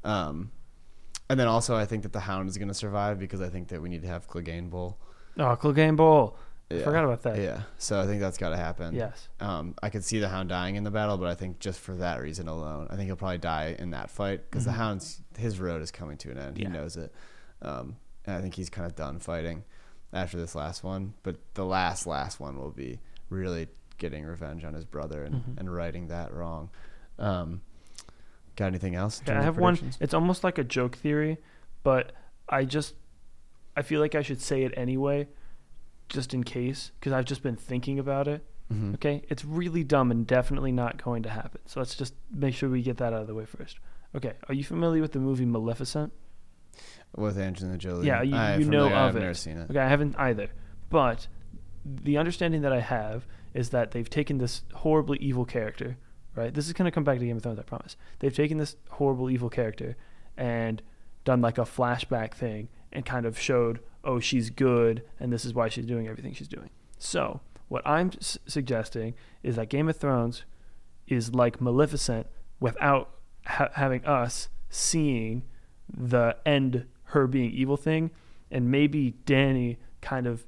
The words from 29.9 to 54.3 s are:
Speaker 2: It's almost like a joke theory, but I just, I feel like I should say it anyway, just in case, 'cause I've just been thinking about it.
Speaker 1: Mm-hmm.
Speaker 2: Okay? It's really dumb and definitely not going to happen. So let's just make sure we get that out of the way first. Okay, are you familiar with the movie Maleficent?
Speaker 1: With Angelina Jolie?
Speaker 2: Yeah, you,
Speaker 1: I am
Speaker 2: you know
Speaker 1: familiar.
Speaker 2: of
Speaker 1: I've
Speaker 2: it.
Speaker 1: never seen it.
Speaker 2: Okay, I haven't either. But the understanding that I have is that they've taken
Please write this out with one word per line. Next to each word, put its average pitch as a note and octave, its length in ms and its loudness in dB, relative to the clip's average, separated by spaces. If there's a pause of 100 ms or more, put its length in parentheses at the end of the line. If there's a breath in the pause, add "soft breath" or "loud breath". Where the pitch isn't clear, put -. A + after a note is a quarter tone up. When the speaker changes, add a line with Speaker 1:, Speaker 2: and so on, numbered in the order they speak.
Speaker 2:
It's - 140 2
almost F3 280 4
like F3+ 160 2
a C#3 60 2
joke B2 320 0
theory, D3+ 420 2 (460 soft breath)
but C3 280 4 (360 soft breath)
I C3+ 160 4
just, C#3+ 300 -2 (840)
I C#3+ 60 0
feel D3+ 180 2
like D3+ 140 4
I D3+ 80 4
should C3+ 180 -4
say C3 240 2
it B2+ 120 -2
anyway, C#3 520 0 (800 soft breath)
just B2+ 240 -4
in B2+ 120 0
case, B2 560 -4
'cause C3+ 120 0
I've C3 120 2
just C3+ 180 -4
been A#2+ 140 -2
thinking C3+ 420 -2
about C#3 300 0
it. D3 160 -4 (280)
Speaker 1:
Mm-hmm. G#2+ 220 -2
Speaker 2:
Okay? D3 340 0
It's D3 160 -4
really E3 400 0
dumb C3+ 260 6
and A#2 160 4
definitely C3 460 4
not A#2+ 300 0
going A#2 220 -2
to A2+ 60 -4
happen. - 360 -6
So - 140 -6
let's B2 160 -4
just C3 180 -6 (160)
make C#3 240 2
sure C3+ 160 0
we B2+ 120 4
get A#2+ 160 0
that A#2 140 2
out A2 100 -2
of G#2+ 40 -6
the A2 80 -8
way A2 100 -6
first. - 340 -10 (360 soft breath)
Okay, B2+ 200 -4 (140)
are C#3 60 -2
you C#3 100 0
familiar E3 380 4
with D#3 100 0
the C#3 60 0
movie C3 260 2
Maleficent? A#2 680 0 (1040 loud breath)
Speaker 1:
With G#2 240 -2
Angelina F#2 400 -4
Jolie? F2 280 -2
Speaker 2:
Yeah, B2 160 4
you, C#3 140 2
Speaker 1:
I A2 160 4
am G2+ 80 4
Speaker 2:
you D3+ 60 6
know C#3+ 180 8
Speaker 1:
familiar. C3+ 120 6
Speaker 2:
of C3+ 140 8
Speaker 1:
I've A#2+ 60 0
Speaker 2:
it. A2 40 2
Speaker 1:
never F#2 140 0
seen D#2+ 240 -6
it. E2 120 -8
Speaker 2:
Okay, C#3 100 4
I C3 80 6
haven't C#3+ 300 6
either. A#2 300 2 (420 loud breath)
But C3 380 4 (560)
the C#3+ 340 0
understanding E3 440 2
that C#3 100 4
I B2 80 4
have A2 460 -2 (280 loud breath)
is A#2+ 160 -2
that A#2+ 220 2
they've A#2+ 160 -2
taken D3 300 0